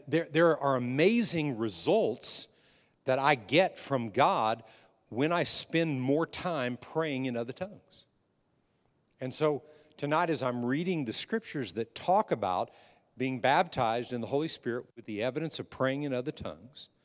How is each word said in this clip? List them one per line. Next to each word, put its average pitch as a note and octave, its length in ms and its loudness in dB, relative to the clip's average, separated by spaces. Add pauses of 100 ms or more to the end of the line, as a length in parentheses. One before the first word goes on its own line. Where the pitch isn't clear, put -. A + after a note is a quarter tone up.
there, E3 220 0
there D#3+ 280 6
are C#3 180 2
amazing D3 840 2
results C3 880 0 (560)
that C3 140 2
I C#3+ 160 6
get C#3+ 440 2
from A#2+ 300 -2
God A#2+ 540 2 (460)
when C#3 240 0
I E3+ 120 2
spend D#3+ 560 2
more C#3+ 260 2
time C3+ 520 -4
praying C#3+ 480 -4
in A#2+ 100 -2
other A#2 160 -4
tongues. - 540 -14 (1120)
And C3 140 -6
so D3+ 280 0 (340)
tonight, D#3+ 340 0
as C3+ 120 0
I'm B2 220 -2
reading D#3 400 0
the A2+ 80 -4
scriptures D3 600 -4
that A2 220 -6
talk G3+ 360 2
about G2+ 400 -2 (480)
being B2+ 220 -2
baptized B2+ 720 0
in A#2+ 80 -6
the A2+ 60 -6
Holy D3 220 -2
Spirit - 380 -4 (100)
with A#2 80 -20
the G#2 180 -6
evidence C#3+ 360 -4
of F#2+ 100 -8
praying C3+ 360 -2
in C#3 100 -4
other B2+ 180 -4
tongues, F2+ 560 -14 (160)